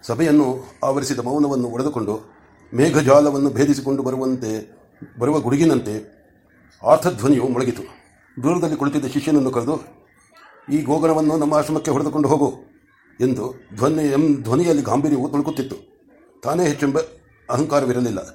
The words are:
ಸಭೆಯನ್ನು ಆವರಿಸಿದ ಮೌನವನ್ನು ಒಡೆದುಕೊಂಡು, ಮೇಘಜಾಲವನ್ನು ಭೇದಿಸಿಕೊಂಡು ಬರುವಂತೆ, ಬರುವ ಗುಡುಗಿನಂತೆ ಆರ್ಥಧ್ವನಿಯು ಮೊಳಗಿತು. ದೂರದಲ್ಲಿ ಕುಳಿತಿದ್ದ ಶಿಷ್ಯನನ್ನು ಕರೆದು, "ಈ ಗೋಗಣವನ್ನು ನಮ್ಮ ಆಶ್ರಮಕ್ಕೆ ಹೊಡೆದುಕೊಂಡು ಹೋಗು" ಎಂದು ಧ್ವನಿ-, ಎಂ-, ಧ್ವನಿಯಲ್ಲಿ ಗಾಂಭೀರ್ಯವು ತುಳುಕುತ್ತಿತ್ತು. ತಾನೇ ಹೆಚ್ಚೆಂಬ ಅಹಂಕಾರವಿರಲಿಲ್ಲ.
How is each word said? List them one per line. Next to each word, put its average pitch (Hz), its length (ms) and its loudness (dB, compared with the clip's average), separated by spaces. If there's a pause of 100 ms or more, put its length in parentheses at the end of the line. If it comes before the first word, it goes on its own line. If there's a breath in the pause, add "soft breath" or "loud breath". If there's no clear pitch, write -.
ಸಭೆಯನ್ನು 147 500 2 (280)
ಆವರಿಸಿದ 135 340 -2
ಮೌನವನ್ನು 131 500 -2
ಒಡೆದುಕೊಂಡು, 117 640 -6 (420)
ಮೇಘಜಾಲವನ್ನು 139 760 4
ಭೇದಿಸಿಕೊಂಡು 135 520 0
ಬರುವಂತೆ, 127 800 -4 (360)
ಬರುವ 143 220 0
ಗುಡುಗಿನಂತೆ 120 800 0 (640)
ಆರ್ಥಧ್ವನಿಯು 131 560 2
ಮೊಳಗಿತು. 127 400 -2 (600)
ದೂರದಲ್ಲಿ 165 340 0
ಕುಳಿತಿದ್ದ 139 300 -2
ಶಿಷ್ಯನನ್ನು 139 440 0
ಕರೆದು, 127 300 -2 (920)
"ಈ 151 100 0
ಗೋಗಣವನ್ನು 156 540 2
ನಮ್ಮ 151 180 0
ಆಶ್ರಮಕ್ಕೆ 151 360 0
ಹೊಡೆದುಕೊಂಡು 147 380 0
ಹೋಗು" 143 260 2 (680)
ಎಂದು 123 340 -2 (200)
ಧ್ವನಿ-, 147 340 0
ಎಂ-, 143 340 2
ಧ್ವನಿಯಲ್ಲಿ 143 400 2
ಗಾಂಭೀರ್ಯವು 139 460 0
ತುಳುಕುತ್ತಿತ್ತು. 147 480 -4 (640)
ತಾನೇ 170 260 0
ಹೆಚ್ಚೆಂಬ 143 320 0 (520)
ಅಹಂಕಾರವಿರಲಿಲ್ಲ. 123 680 0 (160)